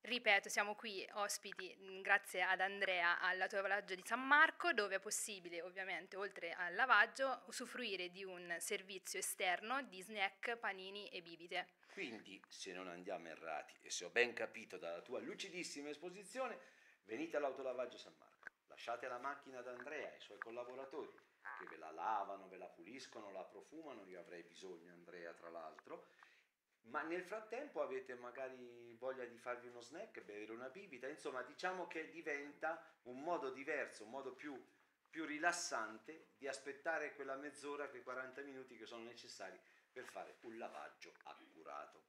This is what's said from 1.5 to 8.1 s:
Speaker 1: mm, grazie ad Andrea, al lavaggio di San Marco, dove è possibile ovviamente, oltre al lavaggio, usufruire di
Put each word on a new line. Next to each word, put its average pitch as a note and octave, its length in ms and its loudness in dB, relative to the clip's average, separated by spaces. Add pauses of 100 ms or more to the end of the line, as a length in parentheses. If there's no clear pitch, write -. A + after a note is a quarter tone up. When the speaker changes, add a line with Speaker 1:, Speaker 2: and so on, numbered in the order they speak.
Speaker 1:
mm, F#3+ 220 -8
grazie G3 400 6
ad F#3 180 6
Andrea, F#3 600 4
al F3+ 180 4
lavaggio G3 580 2
di F#3 80 -10
San A#3 160 0
Marco, D#4 540 8
dove G3+ 220 4
è F#3+ 40 4
possibile F#3 640 -2
ovviamente, F#3 560 -4
oltre F#3+ 340 -2
al F3 220 0
lavaggio, A#3 720 10
usufruire G#3+ 640 0
di F#3 160 -10